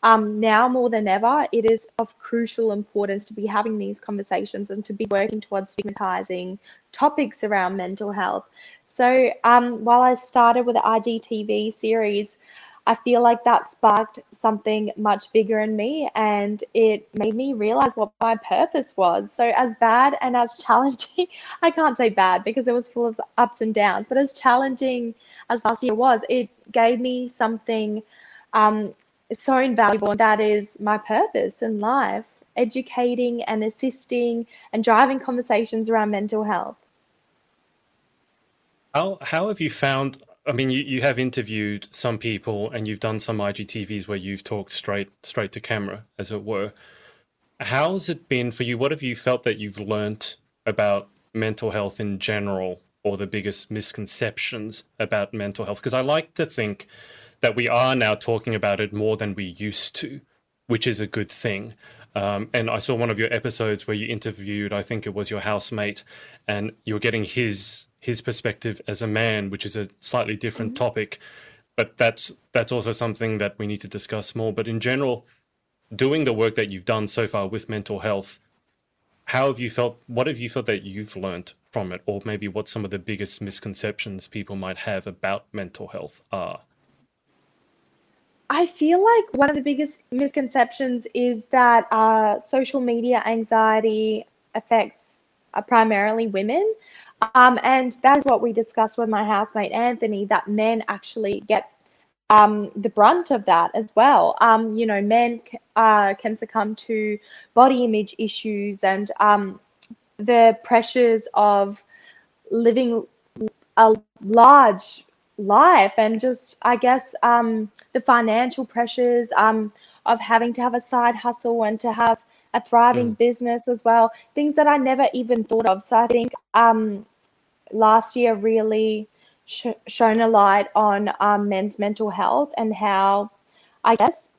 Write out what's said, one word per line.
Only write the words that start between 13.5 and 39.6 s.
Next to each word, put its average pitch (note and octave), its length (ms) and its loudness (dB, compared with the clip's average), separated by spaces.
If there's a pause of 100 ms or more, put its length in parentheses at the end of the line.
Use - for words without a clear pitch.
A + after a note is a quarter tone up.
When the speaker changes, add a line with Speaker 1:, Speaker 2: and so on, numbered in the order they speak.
Speaker 1:
sparked A3 480 2 (140)
something G#3+ 640 -2
much G#3 360 -2
bigger G#3+ 280 2
in A3 160 -2
me, C4+ 400 -4
and G#3 480 -2 (100)
it A3 420 2
made G#3+ 200 -2
me C4+ 160 -4
realize A3+ 420 0
what G#3+ 160 -4 (100)
my A#3 140 2
purpose C4 600 -2
was. F#3+ 360 0
So A#3 240 0
as A#3 200 0
bad B3 440 4
and B3 160 -2
as A#3+ 220 -2
<laughs> - 80 -16
challenging, C4 600 0 (340)
I E4+ 80 4
can't D#4 260 0
say A#3+ 120 2
bad F#3 340 2
because A3+ 240 -2
it A#3+ 80 0
was A#3+ 140 -4
full A#3+ 180 -2
of A3+ 140 -6 (180)
ups - 220 0
and A3 120 -2
downs, G3+ 360 0
but C4 100 0
as C#4 140 0
challenging B3+ 840 0 (340)
as A#3 160 -4
last A3+ 200 -2
year A#3+ 100 0
was, A#3 340 2
it B3 200 0 (240)
gave A#3 260 4
me B3+ 300 -4
something, A3 760 -4 (500)
um, G#3+ 380 2 (420)
so C4 260 0
invaluable, A3 520 2
and G#3 100 0
that G#3+ 200 4
is G#3 400 -2
my G#3 180 -2
purpose A3 640 -2
in A3+ 160 -4
life, A3 640 -4 (140)
educating B3 880 -2
and A3 180 -4
assisting A#3+ 840 -4 (280)
and A3+ 100 -2
driving B3+ 380 4
conversations A3+ 680 -2
around A3 220 0
mental G#3 320 -4
health. G#3 340 -6 (2250)
Speaker 2:
How, F#3 300 -2
how D#3+ 260 -2
have G#3+ 120 -6